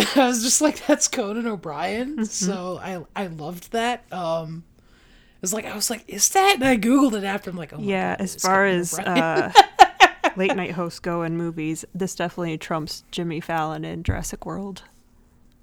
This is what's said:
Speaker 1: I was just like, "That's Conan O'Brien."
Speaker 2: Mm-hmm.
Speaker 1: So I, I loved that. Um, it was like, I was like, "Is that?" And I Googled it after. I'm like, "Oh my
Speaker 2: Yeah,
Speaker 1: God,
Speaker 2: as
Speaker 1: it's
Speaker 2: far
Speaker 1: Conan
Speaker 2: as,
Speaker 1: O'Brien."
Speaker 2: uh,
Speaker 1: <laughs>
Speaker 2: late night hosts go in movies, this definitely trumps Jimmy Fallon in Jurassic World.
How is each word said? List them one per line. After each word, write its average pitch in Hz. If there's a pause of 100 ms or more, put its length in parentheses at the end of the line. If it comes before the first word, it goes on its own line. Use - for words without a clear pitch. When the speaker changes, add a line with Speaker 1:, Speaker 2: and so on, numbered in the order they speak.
(160)
Speaker 1:
I 262
was 240
just 247
like, 302
"That's -
Conan 226
O'Brien." 196
Speaker 2:
Mm-hmm. 220
Speaker 1:
So 185
I, 180 (120)
I 202
loved 165
that. 233 (100)
Um, 165 (760)
it -
was 185
like, 214
I -
was 208
like, 226
"Is -
that?" 392
And 254
I 254
Googled 247
it 190
after. 196
I'm 180
like, 165
"Oh -
my 220
Speaker 2:
Yeah, 185
Speaker 1:
God, -
Speaker 2:
as 185
Speaker 1:
it's -
Speaker 2:
far 190
Speaker 1:
Conan 185
Speaker 2:
as, 170
Speaker 1:
O'Brien." 185
Speaker 2:
uh, 165
Speaker 1:
<laughs> -
Speaker 2:
late 190
night 180
hosts 170
go 170
in 165
movies, 165 (100)
this 185
definitely 170
trumps 160
Jimmy 170
Fallon 156
in 165
Jurassic 175
World. 185 (800)